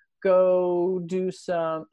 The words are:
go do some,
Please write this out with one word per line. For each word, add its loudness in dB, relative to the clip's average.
go 2
do -4
some, -6